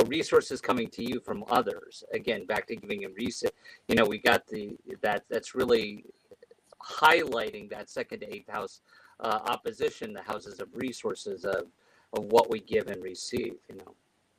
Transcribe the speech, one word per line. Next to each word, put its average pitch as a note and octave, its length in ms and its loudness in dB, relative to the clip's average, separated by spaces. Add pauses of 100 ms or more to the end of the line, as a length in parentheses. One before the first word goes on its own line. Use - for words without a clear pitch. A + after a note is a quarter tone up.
resources C#3+ 540 2
coming A#2+ 300 0
to - 120 -8
you B2 180 -2
from G#2 280 -6
others. G2+ 640 0
Again, G#2 340 -2
back G#2+ 220 0
to A#2 80 -6
giving G2+ 280 -6
and F#2+ 120 -10
reset, A#2 380 -2 (340)
you - 60 4
know, A#2 100 8
we G#2+ 140 2
got - 280 4
the, G#2 300 -8 (260)
that, G#2 280 0
that's - 240 -4
really A2+ 500 2 (800)
highlighting A2+ 880 2
that G#2 200 -12
second A#2 300 -8
to G#2 140 -10
eighth G#2 160 -12
house, G2+ 300 -8 (400)
uh, A2 260 0
opposition, A#2 640 -2
the G2+ 100 -12
houses G#2 380 -8
of F#2+ 140 -8
resources, G#2 720 -6
of, G2 220 0 (460)
of A2 140 -2
what A2+ 240 8
we A2 100 -2
give G#2 280 0
and F#2+ 140 -6
receive, F#2 520 -6 (140)
you F#2+ 80 -18
know. F#2+ 180 -18 (440)